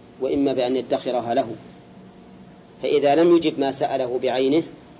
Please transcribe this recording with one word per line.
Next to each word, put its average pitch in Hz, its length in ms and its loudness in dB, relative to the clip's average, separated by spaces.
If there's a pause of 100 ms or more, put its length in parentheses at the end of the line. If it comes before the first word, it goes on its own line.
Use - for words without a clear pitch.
(220)
وإما 139 320 0
بأن 127 220 0
يدخرها 120 580 -4
له. 117 220 -2 (1300)
فإذا 139 340 2
لم 170 220 6
يجب 156 220 -2
ما 139 120 0
سأله 127 480 -4
بعينه 131 440 0 (360)